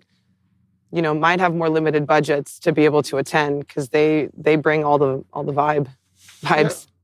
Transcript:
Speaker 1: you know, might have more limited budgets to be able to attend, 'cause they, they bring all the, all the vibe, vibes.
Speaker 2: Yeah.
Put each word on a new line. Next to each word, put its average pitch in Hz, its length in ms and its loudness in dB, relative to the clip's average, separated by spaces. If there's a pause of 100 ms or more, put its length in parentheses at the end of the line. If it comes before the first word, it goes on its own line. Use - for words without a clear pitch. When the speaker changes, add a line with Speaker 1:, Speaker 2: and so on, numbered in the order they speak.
(920)
Speaker 1:
you 170 100 -2
know, 156 120 0 (140)
might 180 180 2
have 170 160 0
more 165 80 0
limited 156 360 0
budgets 147 540 0
to 165 120 0
be 151 140 2
able 147 240 2
to 139 140 -4
attend, 143 440 -4
'cause 143 220 -6
they, 151 480 0
they 151 180 2 (120)
bring 156 200 2
all 147 100 4
the, 135 260 0 (100)
all 147 100 -8
the 147 100 -6 (100)
vibe, 147 240 0 (540)
vibes. 151 440 0
Speaker 2:
Yeah. - 60 -20 (120)